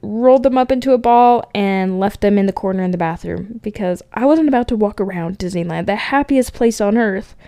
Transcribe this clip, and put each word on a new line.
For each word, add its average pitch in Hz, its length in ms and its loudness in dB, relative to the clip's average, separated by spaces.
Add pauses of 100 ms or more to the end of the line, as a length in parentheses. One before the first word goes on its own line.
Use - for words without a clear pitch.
rolled 240 440 2
them 262 120 2
up 254 160 0
into 254 220 2
a 247 40 4
ball 240 560 4
and 190 460 -2
left 202 220 -2
them 202 160 4
in 196 80 2
the 190 80 -2
corner 190 280 -4
in 185 80 -2
the 180 80 -4
bathroom 175 640 -6
because 185 400 -6 (120)
I 226 100 -2
wasn't 311 240 4
about 247 200 0
to 233 80 -2
walk 208 220 -2
around 185 400 -6
Disneyland, 170 480 -6
the 202 80 0
happiest 277 600 0
place 233 260 0
on 208 160 2
earth, 214 400 -2 (120)